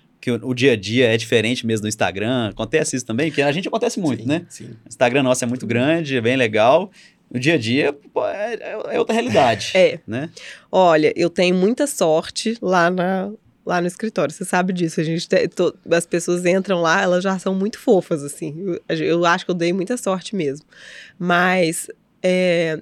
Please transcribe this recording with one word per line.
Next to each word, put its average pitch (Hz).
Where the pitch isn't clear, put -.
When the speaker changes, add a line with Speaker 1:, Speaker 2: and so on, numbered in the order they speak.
Speaker 1:
que -
o, 120
o 127
dia 123
a -
dia 113
é 113
diferente 117
mesmo 110
no 107
Instagram? 107
Acontece 113
isso 123
também? 139
Que 143
a 143
gente 175
acontece 233
muito, 131
Speaker 2:
Sim, 117
Speaker 1:
né? 170
Speaker 2:
sim. -
Speaker 1:
O 120
Instagram 131
nosso 127
é 123
muito 117
grande, 135
é 120
bem 120
legal. 123
No 123
dia 151
a -
dia, 120
pô, -
é, 214
é, 220
é 247
outra 233
realidade, 185
Speaker 3:
<laughs> -
É. 175
Speaker 1:
né? 131
Speaker 3:
Olha, 160
eu 170
tenho 180
muita 214
sorte 185
lá 180
na, 185
lá 175
no 175
escritório, 180
você -
sabe 180
disso, 175
a -
gente 165
te-, 180
to-, -
as 165
pessoas 175
entram 185
lá, 165
elas 180
já 190
são 190
muito 190
fofas, 180
assim, 165
eu, -
eu 160
acho 175
que -
eu 180
dei 170
muita 190
sorte 190
mesmo, 147
mas, 175
é, 175